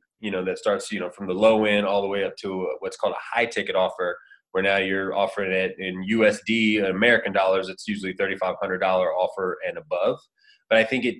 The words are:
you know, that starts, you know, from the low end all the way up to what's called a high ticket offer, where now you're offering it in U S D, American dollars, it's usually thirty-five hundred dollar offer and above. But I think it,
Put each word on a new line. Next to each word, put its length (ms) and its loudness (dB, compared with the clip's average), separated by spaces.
you 100 -6
know, 160 -2
that 100 -2
starts, 340 -2
you 80 -4
know, 120 -6
from 160 -10
the 80 -2
low 320 6
end 200 2
all 140 2
the 80 -2
way 160 -2
up 140 -4
to 280 -4
what's 180 -8
called 160 0
a 240 -8
high 100 2
ticket 300 -4
offer, 400 0
where 120 0
now 140 2
you're 360 -2
offering 380 0
it 260 0
in 260 -6
U 200 2
S 220 4
D, 320 4
American 560 2
dollars, 340 2
it's 180 -14
usually 280 -4
thirty-five 480 -2
hundred 160 -2
dollar 360 2
offer 440 -2
and 80 -8
above. 420 -2
But 80 6
I 60 6
think 200 -2
it, 160 -2